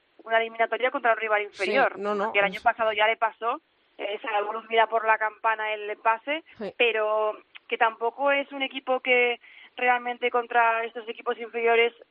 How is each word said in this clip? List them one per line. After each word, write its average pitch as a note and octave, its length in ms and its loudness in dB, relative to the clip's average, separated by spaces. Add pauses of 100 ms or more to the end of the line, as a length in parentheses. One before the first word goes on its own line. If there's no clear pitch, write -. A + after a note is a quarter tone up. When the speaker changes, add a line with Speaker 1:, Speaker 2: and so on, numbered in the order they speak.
(240)
Speaker 1:
una A3+ 140 2
eliminatoria A3+ 520 0
contra A#3+ 220 2
un G#3+ 60 0
rival G#3+ 240 0
inferior. G#3 540 0
Speaker 2:
Sí, F#3 40 -10
no, G#3 140 -2
no, G#3 180 -2
Speaker 1:
Que G3+ 60 0
el G3+ 80 4
Speaker 2:
es F#3+ 60 -2
Speaker 1:
año - 100 -12
pasado A3 300 2
ya G#3+ 140 2
le A3 100 2
pasó, A#3 440 -2 (380)
eh, G3+ 240 -6
Salvo G#3 320 -4
Luz A3+ 160 -10
mira A3+ 160 4
por A3 200 -2
la A3 120 4
campana G#3+ 560 -2
el G#3 240 -8
pase, A3+ 460 -2 (140)
Speaker 2:
Sí. G3+ 200 -8
Speaker 1:
pero G#3+ 580 0 (320)
que A#3 80 -6
tampoco A#3 560 0
es C#4 200 -2
un C#4 100 -8
equipo C4 380 -4
que B3 400 2 (360)
realmente B3 540 0
contra A#3 540 2
estos A3+ 240 -10
equipos A#3 300 -6
inferiores A#3 540 2 (180)